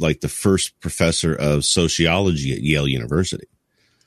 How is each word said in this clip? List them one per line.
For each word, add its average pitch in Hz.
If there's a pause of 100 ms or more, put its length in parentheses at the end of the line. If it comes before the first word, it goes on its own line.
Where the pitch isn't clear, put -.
like, 78
the 80
first -
professor 82
of 73
sociology 82
at 58
Yale 73
University, 67 (600)